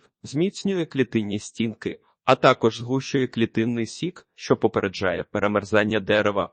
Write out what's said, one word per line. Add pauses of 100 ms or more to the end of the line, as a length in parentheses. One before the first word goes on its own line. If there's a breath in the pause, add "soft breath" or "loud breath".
(240)
зміцнює
клітинні
стінки, (260)
а
також
згущує
клітинний
сік,
що
попереджає
перемерзання
дерева.